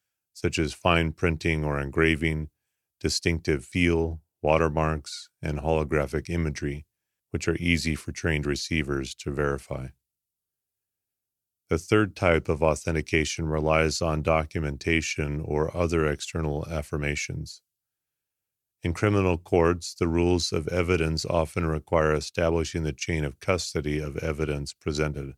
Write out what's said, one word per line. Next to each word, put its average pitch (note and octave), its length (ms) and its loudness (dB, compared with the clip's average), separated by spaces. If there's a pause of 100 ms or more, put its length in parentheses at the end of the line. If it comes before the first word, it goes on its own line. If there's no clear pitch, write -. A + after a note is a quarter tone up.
(320)
such - 260 -2
as D2+ 160 0
fine E2 380 2
printing D#2+ 520 0
or D2 140 0
engraving, D#2 680 0 (500)
distinctive E2 680 0
feel, E2 560 0 (220)
watermarks, D#2 840 0 (120)
and D2 200 -4
holographic D2+ 680 0
imagery, D2+ 580 -4 (440)
which - 180 -4
are E2 80 2
easy E2 380 2
for - 180 -8
trained D2+ 340 -2
receivers C#2 680 -2
to - 160 -10
verify. C#2 580 -4 (1800)
The F2 80 0
third G#2 400 2
type E2 320 4
of D#2 140 0
authentication D#2 840 0
relies D#2 540 2
on D#2 220 0
documentation D#2 1200 0
or D2+ 320 -2
other E2+ 300 2
external D2+ 640 -2
affirmations. D2+ 880 -4 (1200)
In F2 120 0
criminal G2 420 2
courts, E2+ 560 2
the F2 160 -2
rules E2+ 420 2
of E2 180 -2
evidence E2 580 0
often E2+ 400 0
require D#2 480 2
establishing E2 680 0
the D2+ 80 -2
chain D#2+ 300 -4
of C#2 180 -6
custody D2+ 580 -2
of D2 200 -6
evidence D2 540 -2
presented. C#2+ 640 -4